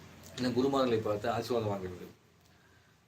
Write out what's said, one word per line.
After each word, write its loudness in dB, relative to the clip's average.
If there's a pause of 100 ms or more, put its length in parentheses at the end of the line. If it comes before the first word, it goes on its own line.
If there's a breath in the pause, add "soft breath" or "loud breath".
(380)
இல்ல 0
குருமார்களை 4
பார்த்து 0
ஆசீர்வாதம் 0
வாங்குறது, -8 (1000 soft breath)